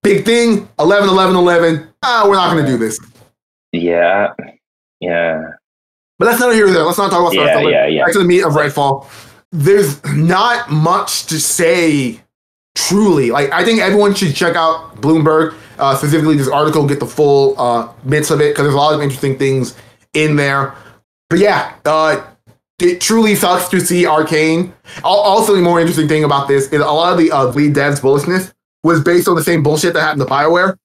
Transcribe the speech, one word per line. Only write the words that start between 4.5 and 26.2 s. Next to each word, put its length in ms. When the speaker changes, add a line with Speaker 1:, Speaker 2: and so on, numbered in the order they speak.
Speaker 2:
yeah. 420
Speaker 1:
But 60
that's 140
not 140
here 120
nor 100
there. 80
Let's 160
not 100
talk 120
about 120
Speaker 2:
Yeah, 220
Speaker 1:
Starfield. 160
Speaker 2:
yeah, 160
yeah. 180
Speaker 1:
Back 80
to 60
the 60
meat 180
of 100
Redfall. 540
There's 540
not 680
much 560
to 120
say, 800
truly. 560
Like, 200
I 140
think 160
everyone 320
should 220
check 200
out 460
Bloomberg, 540
uh, 160
specifically 420
this 100
article, 400
get 120
the 80
full, 520
uh, 300
bits 220
of 100
it, 160
'cause 80
there's 120
a 20
lot 160
of 80
interesting 360
things 380
in 220
there. 380
But 100
yeah, 320
uh, 320
it 220
truly 340
sucks 340
to 120
see 240
Arcane. 680
Al-, 80
also, 440
the 60
more 180
interesting 280
thing 160